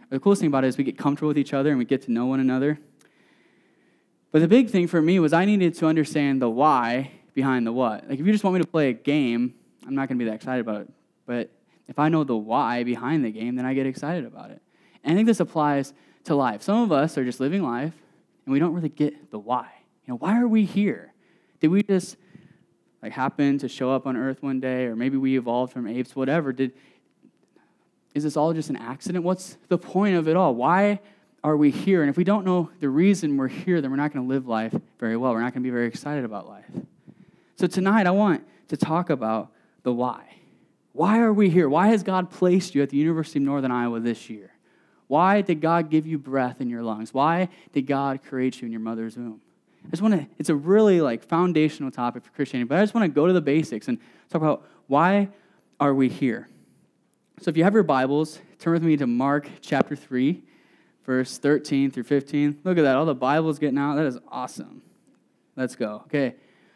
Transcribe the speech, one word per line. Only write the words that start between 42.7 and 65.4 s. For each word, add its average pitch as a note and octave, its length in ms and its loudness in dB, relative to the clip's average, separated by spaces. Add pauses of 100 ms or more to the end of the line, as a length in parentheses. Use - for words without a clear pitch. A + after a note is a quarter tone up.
you C#3+ 80 2
at C#3 80 -2
the C#3+ 80 -2
University D#3+ 400 0
of C#3 80 0
Northern C#3 240 -2
Iowa A#2+ 300 -2
this A#2 280 -4
year? G#2 220 -16 (560)
Why F#3 340 2
did F3+ 220 -2
God E3 260 2
give D#3 180 0
you D#3+ 120 -4
breath C3 420 -4
in B2+ 80 -4
your A#2+ 140 -6
lungs? A2 320 -8
Why E3 340 2 (240)
did C3+ 140 -2
God C#3 360 -2
create C3 380 -4
you B2 60 -10
in A2+ 40 -8
your A2 120 -8
mother's A2+ 340 -8
womb? A#2 240 -12 (460)
I - 20 -20
just E3+ 140 -6
wanna, G3+ 340 2
it's D3 140 -2
a D#3+ 40 2
really, F#3 460 4
like, A#2+ 220 0
foundational D#3 680 0
topic A#2+ 320 -6
for - 100 -20
Christianity, B2 360 -4
but C#3 80 0
I F#3+ 60 4
just G#3 100 0
wanna A3 160 2
go C#3+ 180 2
to F#3 60 4
the F3+ 80 2
basics C#3+ 480 -2
and B2 80 -2 (320)
talk D#3 140 -4
about D3+ 240 0 (220)
why F#3+ 420 4 (500)
are C#3+ 140 2
we C3+ 160 2
here. A#2 380 -6 (920)
So - 80 -8
if D#3 80 -2
you D#3+ 80 4
have G3+ 80 6
your G#3+ 100 6
Bibles, D3 580 0 (180)
turn E3 160 -2
with E3 80 0
me D#3+ 160 4
to C#3+ 80 -2
Mark C#3 420 0 (140)
chapter C#3 340 -2
three. C#3 460 -2 (680)
Verse B2+ 280 -2
thirteen C#3 520 0
through B2+ 140 -6
fifteen. C#3+ 580 -2
Look F#3 160 0
at D#3+ 40 6
that. C3+ 120 4
All C#3+ 100 2
the D#3 120 0
Bibles C#3+ 420 0
getting C#3+ 200 0
out. C#3+ 180 -2
That D#3 100 0
is B2+ 100 -4 (120)
awesome. B2+ 520 -12 (760)